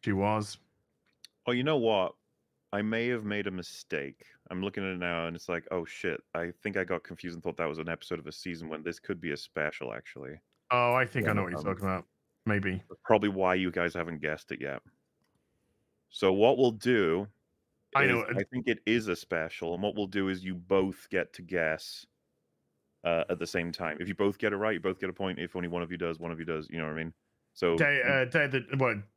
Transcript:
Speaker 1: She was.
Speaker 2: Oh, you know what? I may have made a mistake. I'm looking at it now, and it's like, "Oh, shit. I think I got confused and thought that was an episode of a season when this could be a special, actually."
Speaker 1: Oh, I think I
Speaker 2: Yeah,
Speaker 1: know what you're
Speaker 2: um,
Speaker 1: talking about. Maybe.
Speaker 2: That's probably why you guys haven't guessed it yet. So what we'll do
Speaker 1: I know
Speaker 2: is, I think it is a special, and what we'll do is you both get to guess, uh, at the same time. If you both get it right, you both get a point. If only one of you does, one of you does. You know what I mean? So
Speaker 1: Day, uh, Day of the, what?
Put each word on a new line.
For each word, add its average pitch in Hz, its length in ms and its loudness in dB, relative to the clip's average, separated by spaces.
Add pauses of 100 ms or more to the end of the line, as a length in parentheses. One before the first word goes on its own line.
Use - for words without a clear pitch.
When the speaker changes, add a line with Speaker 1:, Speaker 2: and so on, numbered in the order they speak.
Speaker 1:
She 107 80 2
was. 104 460 2 (880)
Speaker 2:
Oh, 120 60 2
you 123 120 2
know 151 140 2
what? 107 360 4 (580)
I 101 100 0
may 113 260 0
have 120 160 -2
made 104 220 -2
a 101 40 -2
mistake. 80 760 -8 (260)
I'm 92 120 -4
looking 98 220 -4
at 95 60 -2
it 92 80 -4
now, 85 280 0
and 82 100 -6
it's - 120 -14
like, 85 220 -2
"Oh, 87 140 -2
shit. - 380 -4 (120)
I 85 180 -4 (100)
think 101 140 -2
I 95 80 2
got 87 200 -2
confused 87 300 -10
and 82 80 -12
thought 85 140 -4
that 82 120 0
was 76 100 -4
an 80 100 -4
episode 85 300 -6
of 76 80 -10
a 78 60 -12
season 82 360 -10
when 78 140 -8
this 82 160 -6
could 92 220 -6
be 80 120 -4
a 71 40 -4
special, 73 580 -4
actually." 69 460 -14 (300)
Speaker 1:
Oh, 123 240 4
I 127 120 4
think 120 200 0
I 107 40 4
Speaker 2:
Yeah, 107 40 4
Speaker 1:
know 101 80 2
what 90 80 -2
you're 87 80 -4
Speaker 2:
um, 76 60 -6
Speaker 1:
talking 95 200 -2
about. 92 220 0 (380)
Maybe. 98 440 0
Speaker 2:
That's - 160 -18
probably 104 240 6
why 95 260 4
you 92 160 2
guys 85 240 0
haven't 85 260 -4
guessed 76 320 -4
it - 80 -8
yet. 67 220 -6 (1300)
So 95 220 4
what 117 260 6
we'll 127 140 6
do 101 540 2 (680)
Speaker 1:
I 135 120 6
know 117 180 4
Speaker 2:
is, 123 120 -4
I 98 60 0 (100)
think 123 160 -4
it 113 160 0
is 110 240 2
a 87 80 2
special, 82 580 -4
and 87 80 -4
what 104 120 0
we'll 104 120 -2
do 95 220 0
is 92 160 -4
you 92 100 -4
both 95 560 0
get 90 240 -2
to - 80 -16
guess, 82 640 -2 (1000)
uh, 85 260 2
at 90 80 -2
the 82 80 -4
same 85 260 -2
time. 80 280 -4
If 87 80 -6
you 98 60 -4
both 101 240 2
get 107 140 0
it 101 40 -2
right, 107 180 0
you 85 60 -4
both 95 180 -2
get 95 100 -4
a 90 40 -6
point. 95 260 -4
If 87 180 -6
only 90 120 -4
one 87 140 -2
of 85 80 -6
you 90 80 -6
does, 85 200 -2
one 85 140 -8
of 80 60 -8
you 82 60 -8
does. 78 260 -4
You 82 80 -6
know 80 60 -2
what 78 100 -4
I - 20 -4
mean? 80 160 -6 (420)
So 85 220 4
Speaker 1:
Day, 143 260 4
uh, 131 240 4
Day 147 200 4
of 127 60 -2
the, 131 120 0 (140)
what? 120 180 4 (200)